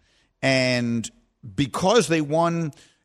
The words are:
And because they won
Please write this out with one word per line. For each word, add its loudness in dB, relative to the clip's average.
And 0
because 2
they 2
won -2